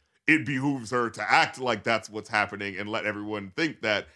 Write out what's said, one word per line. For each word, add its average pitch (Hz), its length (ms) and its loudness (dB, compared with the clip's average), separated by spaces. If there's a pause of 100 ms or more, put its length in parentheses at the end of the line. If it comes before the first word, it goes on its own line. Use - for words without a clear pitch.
(260)
it 151 200 4
behooves 135 440 -2
her 120 200 0
to 107 200 -8
act 147 300 6
like 120 240 0
that's 113 240 0
what's 107 220 -10
happening 101 480 0
and 104 100 -6
let 107 160 -2
everyone 104 520 -4
think 156 260 -2
that 101 340 0